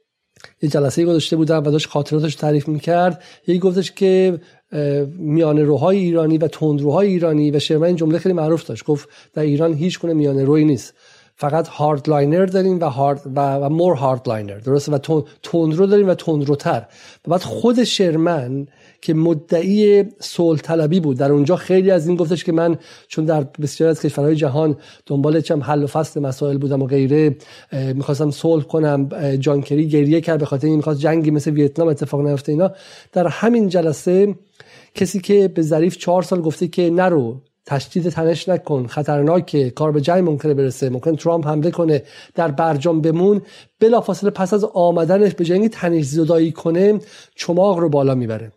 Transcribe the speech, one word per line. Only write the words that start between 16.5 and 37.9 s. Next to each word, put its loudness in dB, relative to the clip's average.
و -2
بعد 0
خود 0
شرمن -2
که 0
مدعی 2
صلح 0
طلبی 0
بود، -2
در 0
اونجا 2
خیلی 2
از 2
این 0
گفتش -2
که -4
من 0
چون -4
در 0
بسیاری 0
از -4
کشورهای 0
جهان 0
دنبال 0
چم -2
حل 0
و -2
فصل -4
مسائل -4
بودم -2
و -2
غیره، 2
اه، -4
می‌خواستم -2
صلح 0
کنم، 0
اه، -2
جان 0
کری -2
گریه 2
کرد -2
به -2
خاطر -2
این 2
می‌خواست -2
جنگی 0
مثل 0
ویتنام 2
اتفاق -2
نیفته -2
اینا. 0
در 2
همین 0
جلسه 0
کسی -2
که 4
به -2
ظریف 0
چهار 0
سال -2
گفته -2
که 0
نرو، 0
تشدید -4